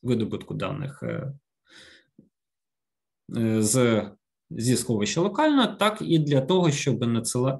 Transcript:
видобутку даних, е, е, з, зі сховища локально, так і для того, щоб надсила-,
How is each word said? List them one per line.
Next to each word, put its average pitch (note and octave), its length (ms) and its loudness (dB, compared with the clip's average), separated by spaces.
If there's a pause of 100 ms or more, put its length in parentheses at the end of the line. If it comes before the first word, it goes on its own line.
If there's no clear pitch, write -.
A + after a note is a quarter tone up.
видобутку A2 500 -2
даних, - 500 -6
е, A1+ 300 -6 (2000)
е, A2 240 2
з, A#2 420 4 (460)
зі A#2+ 280 0
сховища A2 440 -2
локально, C4+ 460 2
так G#3+ 340 0
і E3 180 2
для C#3+ 220 2
того, F3+ 300 2
щоб A#2+ 320 -2
надсила-, B2 560 -2